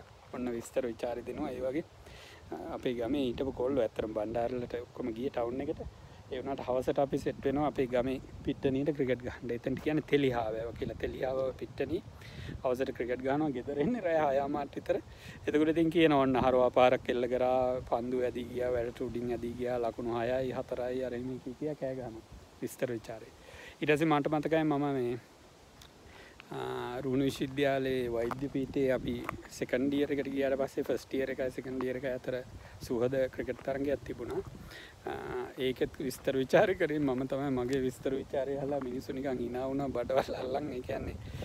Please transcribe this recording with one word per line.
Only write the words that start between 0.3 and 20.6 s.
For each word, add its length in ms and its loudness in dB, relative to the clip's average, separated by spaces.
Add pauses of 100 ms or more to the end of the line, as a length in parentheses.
විස්තර 340 -2
විචාරය 380 -4
දෙනවා. 280 -4
ඒ 100 -6
වගේ, 220 -2 (600)
අ, 100 -8 (160)
අපේ 220 -2
ගමේ 320 0
හිටපු 260 -2
කොල්ලෝ 320 0
ඇත්තටම 300 -2
බණ්ඩාරවලට 600 -2
ඔක්කොම 380 -6
ගියේ 160 -4
ටවුන් 320 -2
එකට. 200 -4 (440)
ඒ 140 -6
වුණාට 200 -4
හවසට 400 2
අපි 180 2
සෙට් 220 -2
වෙනවා 280 2
අපේ 200 0
ගමේ 320 2 (220)
පිට්ටනියට 500 2
ක්‍රිකට් 320 2
ගහන්න. 280 -6
එතනට 280 -2
කියන්නේ 240 2
තෙලිහාවව 720 2
කියලා. 220 -4
තෙලිහාවව 600 0
පිට්ටනිය. 460 -2 (560)
හවසට 340 0
ක්‍රිකට් 320 -2
ගහනවා. 260 2
ගෙදර 300 -2
එන්නේ 220 2
රෑ 240 4
හය 160 4
හමාරට 340 -2
විතර. 240 0 (420)
එතකොට 280 4
ඉතින් 200 6
කියනවා 300 8
ඔන්න 160 6
හරවා 340 6
පාරක් 400 6
එල්ල 180 2
කරා, 540 4
පන්දු 400 0
ඇදී 220 -2
ගියා, 280 -2
වැලට 300 -2
උඩින් 300 -2
ඇදී 220 -4
ගියා, 260 -2
ලකුණු 400 -2
හයයි, 320 0
හතරයි, 520 -2